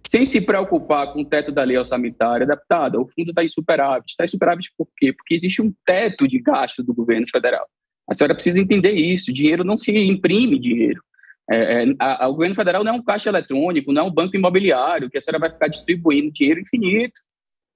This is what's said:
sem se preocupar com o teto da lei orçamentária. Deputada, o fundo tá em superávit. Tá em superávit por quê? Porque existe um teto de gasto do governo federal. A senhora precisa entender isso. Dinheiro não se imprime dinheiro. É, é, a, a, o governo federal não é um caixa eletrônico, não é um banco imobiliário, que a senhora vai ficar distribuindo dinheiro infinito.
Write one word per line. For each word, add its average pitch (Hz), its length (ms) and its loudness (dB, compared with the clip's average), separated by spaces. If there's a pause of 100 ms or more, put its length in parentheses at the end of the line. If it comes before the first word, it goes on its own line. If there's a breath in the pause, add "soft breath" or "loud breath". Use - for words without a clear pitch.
sem 240 200 2
se 254 140 2
preocupar 165 720 0
com 147 100 -6
o - 20 -4
teto 147 260 -2
da 139 120 -2
lei 127 160 2
orçamentária. 120 680 -2
Deputada, 139 540 0
o 131 60 -2
fundo 170 260 -6
tá 170 100 0
em 170 60 0
superávit. 143 680 -2
Tá 170 80 0
em - 40 -2
superávit 175 480 -2
por - 200 -6
quê? 135 180 2
Porque - 200 -4
existe 180 280 -2
um 214 100 0 (140)
teto 190 420 2
de 254 120 0
gasto 135 420 0
do 123 100 -4
governo 117 380 0
federal. 123 360 0 (420)
A 107 60 -4
senhora 147 200 2
precisa 175 260 0
entender 196 320 2
isso. 180 400 0
Dinheiro 151 320 2
não 208 140 0
se - 140 -2
imprime 196 680 2
dinheiro. 120 440 0 (480 soft breath)
É, 117 320 2
é, 131 160 2
a, 127 260 0
a, 127 40 2
o 139 40 0
governo 170 220 0
federal 185 280 0
não 220 100 -2
é - 20 0
um 240 80 -4
caixa 214 260 -2
eletrônico, 156 640 -2
não 147 100 2
é - 40 2
um 190 60 -6
banco 175 240 -2
imobiliário, 170 760 0
que 139 80 -6
a - 20 -4
senhora 160 180 -4
vai 165 120 -2
ficar 156 180 -2
distribuindo 151 640 0
dinheiro 151 280 2
infinito. 220 600 -2 (560)